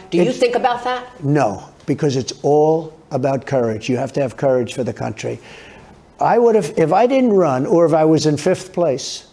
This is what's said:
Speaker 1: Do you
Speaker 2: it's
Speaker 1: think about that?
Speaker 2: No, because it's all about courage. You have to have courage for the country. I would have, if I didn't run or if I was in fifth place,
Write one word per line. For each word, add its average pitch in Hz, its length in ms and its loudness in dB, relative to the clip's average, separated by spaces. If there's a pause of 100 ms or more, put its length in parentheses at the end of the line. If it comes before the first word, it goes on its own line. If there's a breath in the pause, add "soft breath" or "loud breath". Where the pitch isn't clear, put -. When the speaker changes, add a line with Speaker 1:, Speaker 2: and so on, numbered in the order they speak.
(120)
Speaker 1:
Do 170 60 -2
you 180 80 2
Speaker 2:
it's 254 120 -2
Speaker 1:
think 247 180 0
about 240 280 -2
that? 247 400 -8
Speaker 2:
No, 131 440 -2 (200)
because 139 300 -2
it's - 160 -6 (100)
all 156 520 2 (140)
about 135 380 -4
courage. 117 420 -2
You 123 80 -2
have 131 160 -6
to 143 80 -2
have 127 160 -6
courage 127 380 0
for 131 80 -6
the 107 100 -6
country. 117 460 -10 (840 loud breath)
I 170 160 2
would 233 160 4
have, 185 240 -2
if 160 140 2
I 220 160 4
didn't 254 240 2
run 151 340 2
or 170 200 4
if 151 80 2
I 156 100 4
was 156 220 4
in 151 100 2
fifth - 380 -2
place, 156 600 -4